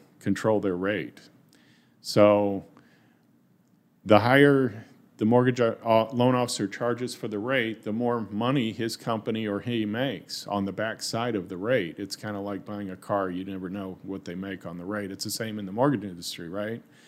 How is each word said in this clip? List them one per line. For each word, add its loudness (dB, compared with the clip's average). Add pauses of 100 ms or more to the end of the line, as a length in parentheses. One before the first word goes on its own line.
(200)
control 2
their 0
rate. -4 (800)
So 4 (1400)
the 8
higher 4 (340)
the 2
mortgage, 4
uh, 4 (100)
uh, 6
loan 4
officer -2
charges -4
for -8
the -4
rate, -2
the -4
more 0
money 2
his -4
company -4
or -2
he -2
makes -6
on 0
the -6
backside -4
of -4
the -10
rate. 0
It's -8
kinda -8
like -8
buying -8
a -10
car. -2
You -6
never -8
know -8
what -10
they -8
make -8
on -10
the -12
rate. -6
It's -10
the -6
same -6
in -8
the -8
mortgage 2
industry, -10
right? -6 (260)